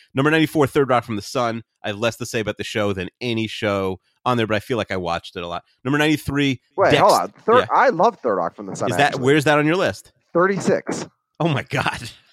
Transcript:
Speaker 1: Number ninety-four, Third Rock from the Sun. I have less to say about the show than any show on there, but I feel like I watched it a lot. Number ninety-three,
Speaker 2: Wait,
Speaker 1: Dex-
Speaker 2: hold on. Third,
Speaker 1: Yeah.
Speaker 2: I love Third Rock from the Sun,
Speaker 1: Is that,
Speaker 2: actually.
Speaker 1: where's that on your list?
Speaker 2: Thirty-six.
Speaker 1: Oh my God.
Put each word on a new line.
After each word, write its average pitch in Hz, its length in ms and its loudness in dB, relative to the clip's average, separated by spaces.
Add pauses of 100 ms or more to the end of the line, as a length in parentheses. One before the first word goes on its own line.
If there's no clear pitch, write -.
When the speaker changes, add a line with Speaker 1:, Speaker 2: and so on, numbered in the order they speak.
(140)
Speaker 1:
Number 143 160 2
ninety-four, 156 380 2
Third 139 200 2
Rock 123 160 2
from 110 120 -6
the 101 60 -8
Sun. 117 420 -6 (180)
I 101 60 -6
have 101 100 -6
less 113 200 -2
to 120 80 -8
say 117 140 -4
about 104 180 -4
the 101 60 -8
show 104 280 -2
than 92 160 -6 (120)
any 117 280 -2
show 98 520 -2 (240)
on 127 120 0
there, 113 100 2
but 107 80 -2
I 104 60 0
feel 123 160 -4
like 104 160 -4
I 95 40 -4
watched 85 400 -6
it 90 60 -8
a 87 60 -8
lot. 85 160 -8 (200)
Number 139 140 0
ninety-three, 143 640 0 (160)
Speaker 2:
Wait, 185 160 4
Speaker 1:
Dex- 147 80 4
Speaker 2:
hold 185 120 6
on. 98 160 2 (160)
Third, 233 140 4
Speaker 1:
Yeah. - 160 2
Speaker 2:
I 226 140 4
love 190 320 2
Third 104 160 -2
Rock 87 180 -2
from 104 120 -14
the 92 100 -10
Sun, 98 160 -4
Speaker 1:
Is - 60 -2
that, 143 100 4
Speaker 2:
actually. 131 160 -4
Speaker 1:
where's 143 200 4
that 151 140 4
on 147 80 2
your 160 100 2
list? 139 360 -4 (200)
Speaker 2:
Thirty-six. 185 760 0 (340)
Speaker 1:
Oh 165 80 0
my 127 160 0
God. - 460 -4 (220)